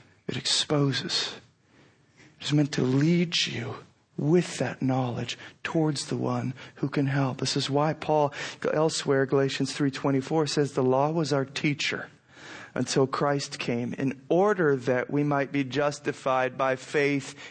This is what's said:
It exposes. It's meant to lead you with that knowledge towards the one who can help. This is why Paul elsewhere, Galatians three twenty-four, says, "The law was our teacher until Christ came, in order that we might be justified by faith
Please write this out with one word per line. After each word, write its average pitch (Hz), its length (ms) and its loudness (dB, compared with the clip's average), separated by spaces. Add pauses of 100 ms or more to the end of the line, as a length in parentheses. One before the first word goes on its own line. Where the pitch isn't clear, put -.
(260)
It 123 100 -8
exposes. - 960 0 (1080)
It's - 120 -4
meant 147 200 4
to 143 100 0
lead 156 540 2 (100)
you 117 300 -6 (400)
with 165 420 2
that - 240 -4
knowledge 127 560 -2 (240)
towards 156 440 0
the 123 100 -4
one 123 380 -2 (220)
who 143 120 -2
can 139 180 0
help. 135 320 0
This - 180 -2
is 139 140 -2
why 147 220 2
Paul 151 400 2 (400)
elsewhere, 147 540 2
Galatians 135 460 0
three 143 180 0
twenty-four, 143 560 0
says, 143 260 0
"The 139 100 0
law 131 280 4
was 160 220 0
our 139 120 2
teacher - 640 -2 (640)
until 131 320 2
Christ 143 540 -2
came, 120 340 -4
in 135 340 -2
order 180 480 4
that 123 320 0
we 143 140 0
might 139 300 0
be 143 100 2
justified 131 960 0
by 131 160 2
faith 143 640 0 (140)